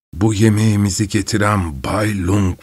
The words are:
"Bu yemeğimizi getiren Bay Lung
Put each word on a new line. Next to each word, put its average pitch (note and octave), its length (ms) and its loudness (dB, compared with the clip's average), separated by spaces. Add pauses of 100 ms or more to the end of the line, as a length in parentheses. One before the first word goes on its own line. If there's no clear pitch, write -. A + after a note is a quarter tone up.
(140)
"Bu G#2+ 200 0
yemeğimizi G#2 720 2
getiren G2 760 -2
Bay G#2 400 -2
Lung F#2+ 400 0